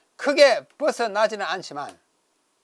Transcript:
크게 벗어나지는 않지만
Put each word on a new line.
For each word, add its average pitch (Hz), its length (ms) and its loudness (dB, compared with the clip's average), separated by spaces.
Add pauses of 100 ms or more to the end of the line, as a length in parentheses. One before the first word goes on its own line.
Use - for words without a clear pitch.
(160)
크게 277 500 4 (120)
벗어나지는 214 680 -2
않지만 143 540 -10 (640)